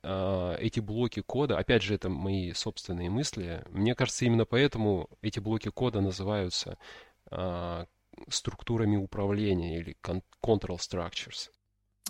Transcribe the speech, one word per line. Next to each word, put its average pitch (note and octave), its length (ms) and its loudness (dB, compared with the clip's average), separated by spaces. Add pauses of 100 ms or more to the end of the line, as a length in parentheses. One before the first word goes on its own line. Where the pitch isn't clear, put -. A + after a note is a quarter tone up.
а, F#2 560 0
эти A2+ 200 0
блоки G#2+ 420 0
кода, B2 360 0
опять G#2+ 260 4
же, G#2 120 0
это F#2 140 -2
мои F#2 440 0
собственные F2 560 -4
мысли, F#2+ 600 -2
мне G2+ 260 2
кажется, - 300 0
именно A2+ 200 6
поэтому A2 640 2 (120)
эти G#2+ 180 -4
блоки G#2+ 300 -2
кода A#2 320 0
называются, F#2+ 760 -2 (540)
а, F2 540 -4 (440)
структурами A2+ 680 0
управления G2 800 0
или E2+ 240 -8
кон-, F#2 220 -2 (180)
control F#2+ 380 2
structures. - 720 -6 (600)